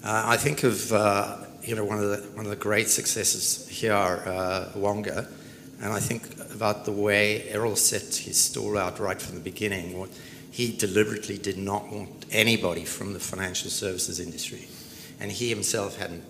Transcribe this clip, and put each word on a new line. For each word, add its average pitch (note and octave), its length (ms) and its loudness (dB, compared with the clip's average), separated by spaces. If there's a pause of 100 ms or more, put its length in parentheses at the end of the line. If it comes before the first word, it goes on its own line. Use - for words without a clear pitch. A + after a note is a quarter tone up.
Uh, A2 220 2
I A#2 100 6
think B2+ 280 2
of, A2+ 280 4
uh, G#2 460 6 (240)
you A2+ 120 -4
know, G#2+ 100 -2
one G#2+ 140 0
of G#2 120 2
the, G2+ 240 -4
one A2 100 -8
of G#2 60 -4
the G#2 60 -4
great G#2 320 2
successes - 800 2
here, A2 260 2
uh, F#2 800 2
Wonga, G2+ 520 0 (540)
and G2+ 120 -2
I G#2 60 0
think A#2 240 -2 (320)
about G#2 300 0
the G#2+ 80 -2
way G#2 560 4
Errol G#2+ 260 0
set - 400 2
his - 220 -2
stall G#2 420 2
out F2+ 220 0
right F#2+ 200 0
from F#2 140 -8
the F2+ 60 -8
beginning. F#2 580 -4
What, F#2 120 -8 (400)
he A#2 260 -2
deliberately G#2 640 2
did F#2+ 200 -4
not G2 320 -2
want - 400 -10
anybody G2 540 4
from G2 280 -6
the F#2 80 -6
financial F#2 500 -4
services F2+ 500 -2
industry, - 480 -8 (500)
and G2+ 140 -6
he A#2 160 -2
himself G#2 480 0
hadn't - 340 -6